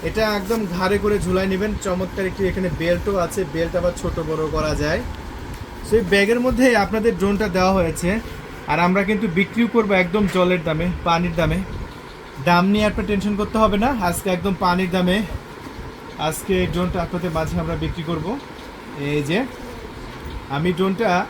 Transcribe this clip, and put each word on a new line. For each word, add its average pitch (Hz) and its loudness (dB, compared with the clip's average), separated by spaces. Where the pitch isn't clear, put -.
এটা 214 0
একদম 208 -2
ঘাড়ে 185 2
করে 208 2
ঝুলাই 185 2
নেবেন। 208 0
চমৎকার 185 -2
একটি 175 -6
এখানে 185 -2
বেল্টও 175 2
আছে, 180 -4
বেল্ট 165 0
আবার 175 2
ছোট 170 -2
বড় 156 -2
করা 151 0
যায়। 165 0
So 214 2
এই 214 0
ব্যাগের 202 6
মধ্যে 254 4
আপনাদের 214 2
ড্রোনটা 202 2
দেওয়া 185 4
হয়েছে, 170 0
আর 156 2
আমরা 190 4
কিন্তু 214 2
বিক্রিও 220 2
করবো 208 4
একদম 190 2
জলের 180 4
দামে, 160 0
পানির 170 2
দামে। 160 2
দাম 175 6
নিয়ে 214 4
আপনার 208 -2
টেনশন 208 0
করতে 214 -2
হবে 208 4
না, 254 4
আজকে 170 -4
একদম 185 -2
পানির 180 2
দামে 180 4
আজকে 156 -2
এই 180 0
ড্রোনটা 180 -2
আপনাদের 175 -4
মাঝে 160 -2
আমরা 165 -2
বিক্রি 165 -4
করব। 160 -2
এই 147 0
যে 180 2
আমি 160 0
ড্রোনটা 190 0